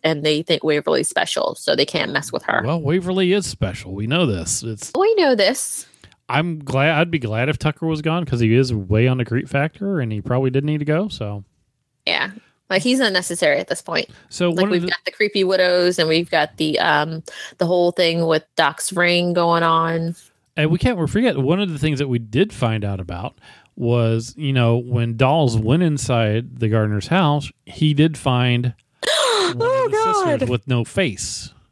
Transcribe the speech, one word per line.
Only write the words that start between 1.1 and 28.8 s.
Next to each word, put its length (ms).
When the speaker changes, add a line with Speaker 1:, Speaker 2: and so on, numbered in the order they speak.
Speaker 1:
so 180
they 100
can't 280
mess 200
with 120
her. 200
Speaker 2:
Well, 160
Waverly 520
is 120
special. 480
We 140
know 180
this. 380
It's 340
Speaker 1:
We 200
know 180
this. 520
Speaker 2:
I'm 320
glad. 400
I'd 100
be 80
glad 300
if 100
Tucker 300
was 140
gone 220
'cause 140
he 160
is 180
way 360
on 100
the 60
creep 240
factor, 500
and 140
he 80
probably 300
did 140
need 140
to 60
go. 240
So 340
Speaker 1:
Yeah. 240
Like, 120
he's 180
unnecessary 580
at 80
this 160
point. 260
Speaker 2:
So 220
Speaker 1:
Like, 80
Speaker 2:
one 80
of 40
Speaker 1:
we've 120
Speaker 2:
the 80
Speaker 1:
got 140
the 60
creepy 320
widows, 560
and 100
we've 220
got 260
the, 220
um, 460
the 80
whole 240
thing 380
with 160
Doc's 380
ring 400
going 320
on. 500
Speaker 2:
And 140
we 80
can't 320
forget, 260
one 240
of 120
the 80
things 180
that 80
we 140
did 320
find 320
out 160
about 360
was, 600
you 160
know, 240
when 400
Dolls 420
went 240
inside 800
the 80
gardener's 400
house, 420
he 260
did 240
find 580